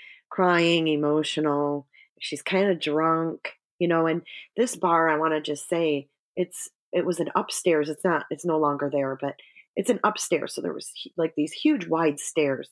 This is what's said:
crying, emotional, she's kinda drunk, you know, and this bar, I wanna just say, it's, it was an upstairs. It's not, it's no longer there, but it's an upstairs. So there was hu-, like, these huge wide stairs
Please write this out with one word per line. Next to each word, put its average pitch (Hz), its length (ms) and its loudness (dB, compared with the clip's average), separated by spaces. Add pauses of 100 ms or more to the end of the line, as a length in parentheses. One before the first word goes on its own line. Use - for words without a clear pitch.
(300)
crying, 170 580 4
emotional, 147 1000 0 (320)
she's - 220 -10
kinda 196 320 0
drunk, 160 800 -2 (240)
you 175 100 2
know, 165 180 4
and 170 160 0 (340)
this 240 200 0
bar, 165 320 4
I 151 80 2
wanna 156 240 2
just 151 280 -6
say, 156 400 0 (280)
it's, - 320 -4 (240)
it 175 140 0
was 170 120 -2
an 165 160 -4
upstairs. 160 540 0
It's 151 160 -4
not, 165 260 0
it's 156 140 -8
no 160 140 0
longer 147 340 0
there, 135 280 -2
but 139 140 -6 (400)
it's 196 160 0
an 214 140 0
upstairs. - 500 -2
So - 60 -8
there - 140 -6
was - 180 -14 (100)
hu-, - 140 -18
like, 165 180 -2
these 151 180 -2
huge 277 340 0
wide 160 340 0
stairs 139 520 -2